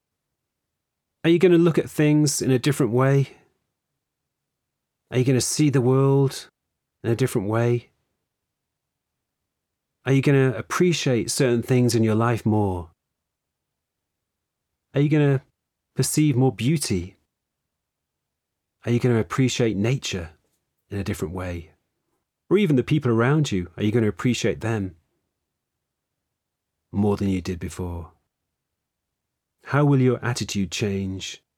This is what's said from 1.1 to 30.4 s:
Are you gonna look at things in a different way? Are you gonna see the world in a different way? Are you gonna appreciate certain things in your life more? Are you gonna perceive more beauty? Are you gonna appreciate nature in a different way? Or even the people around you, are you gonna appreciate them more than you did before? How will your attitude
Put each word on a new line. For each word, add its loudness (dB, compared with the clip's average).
Are 2
you 4
gonna 6
look 4
at 0
things 2
in -2
a 4
different 0
way? 2
Are -2
you 2
gonna 2
see 0
the 0
world 0
in 0
a 0
different -2
way? -2
Are 0
you 2
gonna 4
appreciate 0
certain 0
things 2
in 2
your 2
life 0
more? 0
Are 2
you 2
gonna 2
perceive 0
more 2
beauty? -4
Are -2
you 2
gonna 2
appreciate 0
nature -4
in -8
a -6
different -6
way? -10
Or 2
even 2
the 2
people 0
around 2
you, -4
are -6
you 0
gonna 2
appreciate -2
them -6
more 0
than -4
you -2
did -8
before? -12
How 0
will 4
your 0
attitude -6